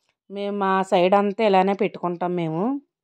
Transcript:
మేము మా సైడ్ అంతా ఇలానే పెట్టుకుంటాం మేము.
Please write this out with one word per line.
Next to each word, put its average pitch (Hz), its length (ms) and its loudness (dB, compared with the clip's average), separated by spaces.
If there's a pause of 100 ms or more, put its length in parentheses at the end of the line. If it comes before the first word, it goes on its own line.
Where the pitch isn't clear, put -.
(300)
మేము 202 280 -6
మా 190 240 0
సైడ్ 185 320 2
అంతా 202 300 0
ఇలానే 196 280 4
పెట్టుకుంటాం 180 640 -4
మేము. 175 460 -4 (240)